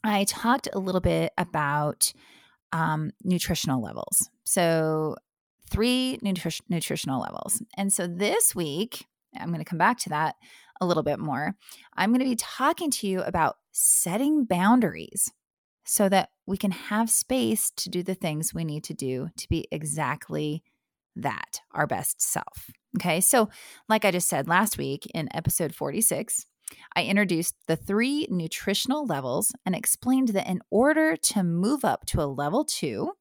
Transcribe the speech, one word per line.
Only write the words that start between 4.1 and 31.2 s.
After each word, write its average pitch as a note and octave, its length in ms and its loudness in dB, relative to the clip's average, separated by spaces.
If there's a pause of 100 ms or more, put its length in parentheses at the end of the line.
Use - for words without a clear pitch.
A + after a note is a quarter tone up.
So D#3 720 2 (520)
three B3+ 560 2
nutri-, F3+ 440 -2
nutritional C#3+ 520 -2
levels. - 400 -6 (160)
And G3 160 0
so F3+ 140 -2
this G#3 480 0
week, F3 500 -4 (320)
I'm - 140 -6
gonna D#3+ 140 -4
come E3+ 140 -6
back G3+ 240 4
to - 80 -6
that D3 260 -2 (440)
a F#3 60 0
little D#3+ 160 2
bit D3 160 0
more. D3+ 380 -4 (400)
I'm G3+ 160 4
gonna B3+ 100 4
be B3+ 140 0
talking D4 560 0
to - 160 -2
you F#3 140 0
about E3 340 0 (160)
setting C4+ 720 2
boundaries F#3+ 880 2 (520)
so - 240 2
that F#3+ 200 4 (180)
we F#3+ 100 -2
can G3 140 0
have A3 400 -2
space A3+ 640 2
to - 180 -6
do F3+ 140 -2
the F#3+ 100 -2
things D#3+ 400 -4
we E3 100 -2
need D3+ 200 -4
to D#3+ 100 -8
do C3 420 -4
to - 120 -12
be - 240 0
exactly D3+ 880 -4 (540)
that, - 440 -6 (120)
our - 160 0
best - 340 -4
self. - 480 -6 (260)
Okay, F3 240 2
so A3 280 4 (400)
like G#3+ 160 4
I F#3+ 80 6
just F3+ 160 0
said C#3+ 180 0
last F#3 320 2
week C#3 340 -6
in D#3+ 220 -4
episode E3 400 -2
forty-six, D3+ 720 -2 (480)
I F3 80 2
introduced F3+ 540 2 (100)
the E3 80 2
three B3 560 0
nutritional G3 760 -2
levels C#3+ 480 0 (140)
and F3+ 80 0
explained C4 540 0
that G3 200 -2
in F3 120 -2 (100)
order D#4 460 4
to - 260 0